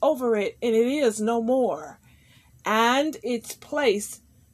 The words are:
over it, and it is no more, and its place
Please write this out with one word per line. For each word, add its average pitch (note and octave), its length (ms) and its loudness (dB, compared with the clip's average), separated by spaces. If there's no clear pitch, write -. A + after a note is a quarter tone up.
over B3 360 2
it, G#3 240 -4
and A#3 120 0
it A3+ 140 4
is B3+ 320 0
no A#3 220 -2
more, A#3 580 -2
and B3 580 2
its A#3 340 -6
place A#3+ 680 -2